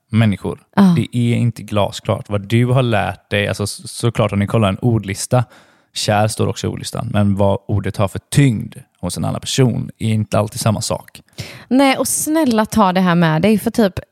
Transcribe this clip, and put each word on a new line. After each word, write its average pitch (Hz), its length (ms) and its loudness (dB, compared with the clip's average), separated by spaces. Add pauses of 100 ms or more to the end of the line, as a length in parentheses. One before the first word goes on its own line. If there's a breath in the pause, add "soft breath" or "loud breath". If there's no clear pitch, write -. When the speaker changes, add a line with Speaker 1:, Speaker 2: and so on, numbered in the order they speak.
Speaker 1:
människor. 107 500 0 (160)
Speaker 2:
Ja. 202 60 4 (140)
Speaker 1:
Det 117 220 -2
är 120 180 0
inte 117 280 -2
glasklart. 104 640 -4
Vad 101 180 -4
du 117 180 2
har 127 180 2
lärt 98 460 -2
dig, 101 180 0
alltså, 98 200 -4
så, - 200 -12
såklart - 460 -2
om 101 60 0
ni 101 80 0
kollar 110 220 2
en 95 120 -2
ordlista, 113 640 0 (500 soft breath)
kär 107 340 2
står 107 200 -2
också 104 200 -6
i - 20 -2
ordlistan, 98 440 -8
men 101 220 2
vad 98 220 2 (100)
ordet 98 300 -2
har 98 100 0
för - 120 -6 (120)
tyngd 131 440 2 (260)
hos 87 160 -6
en 82 80 -4
annan - 160 -4
person - 560 0
är 113 120 -2
inte 110 300 0
alltid 107 200 -2
samma 110 220 0
sak. - 400 -8 (460 loud breath)
Speaker 2:
Nej, 269 300 4
och 262 100 -2
snälla, 269 580 0
ta 202 280 2
det 190 80 2
här 180 140 4
med 160 260 2
dig, 214 180 4
för 226 120 -4
typ 202 220 2 (180)